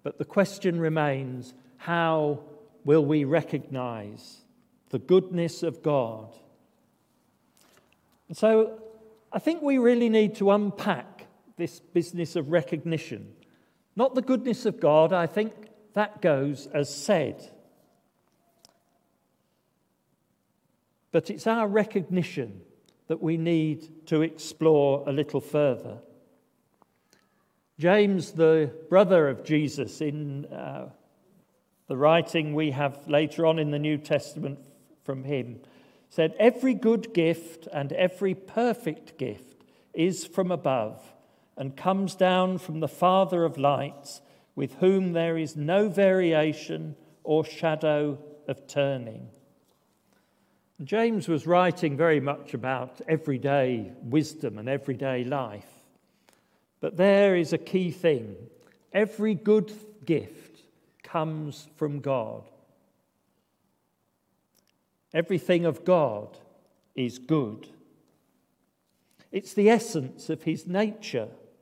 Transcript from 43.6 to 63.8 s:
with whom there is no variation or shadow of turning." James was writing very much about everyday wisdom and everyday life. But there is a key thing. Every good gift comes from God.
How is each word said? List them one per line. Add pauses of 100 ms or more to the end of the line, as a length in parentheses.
with
whom
there
is
no
variation (280)
or
shadow (300)
of
turning." (1500)
James
was
writing
very
much
about
everyday
wisdom
and
everyday
life. (960)
But
there
is
a
key
thing. (560)
Every
good (320)
gift (380)
comes
from
God. (2750)